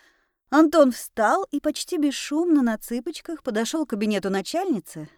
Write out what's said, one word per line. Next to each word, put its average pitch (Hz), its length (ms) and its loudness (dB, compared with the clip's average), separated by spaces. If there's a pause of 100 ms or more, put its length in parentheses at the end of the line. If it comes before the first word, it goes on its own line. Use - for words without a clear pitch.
(560)
Антон 302 360 6
встал 233 580 0
и 285 100 -4
почти - 380 -4
бесшумно 294 640 0
на 233 160 0
цыпочках 302 640 -10
подошёл 233 460 -2
к - 20 -10
кабинету 202 400 -2
начальницы, 196 880 -4